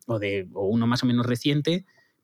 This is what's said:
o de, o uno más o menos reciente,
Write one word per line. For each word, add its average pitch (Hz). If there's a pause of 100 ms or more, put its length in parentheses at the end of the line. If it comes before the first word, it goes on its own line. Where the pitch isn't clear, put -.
o 110
de, 98
o 98
uno 117
más 120
o 131
menos 120
reciente, 147 (400)